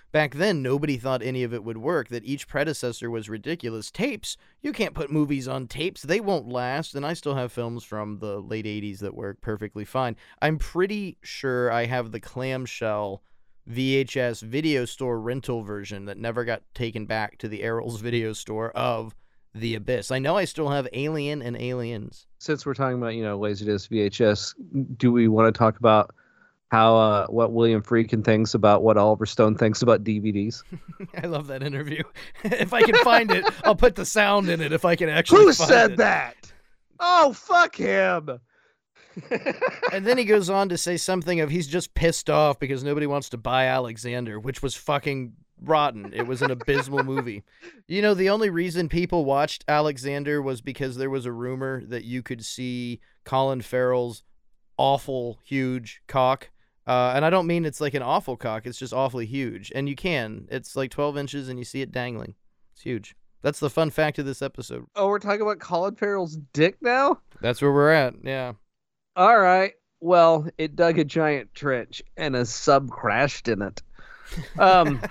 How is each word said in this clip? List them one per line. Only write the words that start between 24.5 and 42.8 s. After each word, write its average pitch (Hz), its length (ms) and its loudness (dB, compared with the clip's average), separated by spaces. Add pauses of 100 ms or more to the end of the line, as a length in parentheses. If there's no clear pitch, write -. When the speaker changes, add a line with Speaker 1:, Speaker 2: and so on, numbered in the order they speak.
Speaker 2:
do 123 140 4
we 120 160 6
wanna 110 240 6
talk 110 260 2
about 110 320 6 (600)
how, 113 240 6
uh, 107 320 4
what 113 240 2
William 113 320 4
Friedkin 113 420 2
thinks 110 300 4
about 104 260 6
what 110 160 6
Oliver 104 300 4
Stone 107 300 2
thinks 113 260 0
about 110 200 4
D 107 140 -2
V 104 140 -2
Ds? 101 320 -4 (280)
Speaker 1:
<laughs> 170 320 -14
I 170 40 -6
love 151 180 -6
that 135 160 -10
interview. 147 400 -6 (220)
<laughs> - 200 -16
If - 300 -2
I 240 80 4
can 440 220 6
find 233 260 6
it, 381 160 0 (180)
I'll 302 120 4
put - 180 6
the 185 140 -8
sound 202 420 2
in 170 100 0
it 151 140 -2
if 160 120 0
I 175 100 4
can 170 120 0
actually 170 340 4
Speaker 2:
Who 359 120 10
Speaker 1:
find - 160 2
Speaker 2:
said 233 220 8
Speaker 1:
it. 175 60 -8
Speaker 2:
that? 170 540 0 (480)
Oh, 349 320 6
fuck 349 440 2
him. 180 640 0 (760)
<laughs> - 140 -14 (640)
Speaker 1:
And 196 160 -4
then 247 100 4
he 254 60 2
goes 202 260 4
on 196 200 2
to 175 80 -2
say 175 180 -2
something 175 460 -2
of 151 80 0
he's 156 180 -2
just 175 260 -4
pissed - 360 0
off 151 280 4
because 135 240 -6